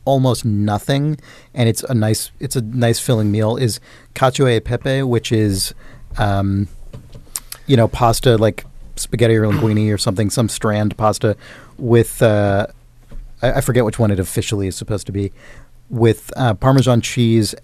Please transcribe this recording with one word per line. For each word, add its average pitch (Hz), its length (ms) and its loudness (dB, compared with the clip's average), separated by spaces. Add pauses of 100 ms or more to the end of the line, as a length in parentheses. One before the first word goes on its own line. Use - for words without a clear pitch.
almost 131 400 2
nothing, 110 720 0 (340)
and 117 160 2
it's 110 160 -2
a - 80 -6
nice, 110 380 0 (100)
it's 139 160 -8
a 123 60 0
nice 117 360 0
filling 107 320 0
meal, 107 280 0
is 120 200 -2 (360)
cacio 131 360 2
e 117 100 2
pepe, 135 420 -2
which 120 280 -2
is, 104 440 0 (420)
um, 98 500 0 (1000)
you 135 100 6
know, 113 100 6
pasta 117 520 2
like 107 260 0 (320)
spaghetti 113 400 0
or 107 80 2
linguine 107 480 2
or 101 60 -2
something, 104 320 -2
some 113 180 0
strand 104 480 -2
pasta 107 400 0 (400)
with, 117 460 2
uh, 104 440 2 (760)
I, 123 120 0
I 131 60 0
forget 123 240 2
which 110 140 -2
one 110 120 2
it 95 80 0
officially 98 500 -4
is 87 80 -6
supposed 104 300 -8
to - 60 -8
be, 98 200 -4 (580)
with, 113 440 0
uh, 120 200 0
Parmesan 127 480 4
cheese 113 600 0